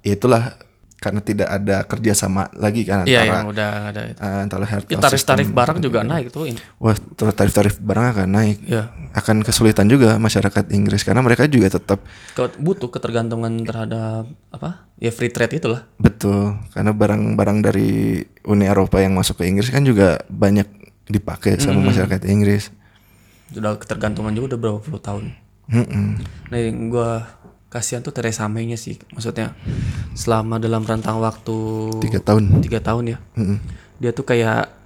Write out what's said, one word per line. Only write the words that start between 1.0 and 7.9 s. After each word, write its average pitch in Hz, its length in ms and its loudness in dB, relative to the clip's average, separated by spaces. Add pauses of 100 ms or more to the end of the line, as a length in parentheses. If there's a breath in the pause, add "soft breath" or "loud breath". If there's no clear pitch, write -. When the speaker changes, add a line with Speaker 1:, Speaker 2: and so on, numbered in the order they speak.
Speaker 1:
karena 101 180 -4
tidak 101 320 -2
ada 98 320 0
kerjasama 98 720 -2
lagi 107 300 0
kan 95 180 0
Speaker 2:
Iya, 117 220 4
Speaker 1:
antara, 107 100 2
Speaker 2:
yang 104 140 -2
udah 104 260 -4
nggak 104 160 -6
ada 104 140 -10
itu. 117 160 -14
Speaker 1:
eh, 101 220 -4
antara 101 220 -4
health 101 200 -4
Speaker 2:
Ya, - 140 -4
tarif-tarif 135 480 2
Speaker 1:
system 104 100 -2
Speaker 2:
barang 147 240 2
juga 120 180 -2
Speaker 1:
gitu. 110 120 -2
Speaker 2:
naik 151 180 -2
tuh, 147 180 -8
ini. 117 140 -8 (160 loud breath)
Speaker 1:
Wah, 110 160 0 (220)
tar-, 107 200 0
tarif-tarif 101 440 2
barang 104 320 0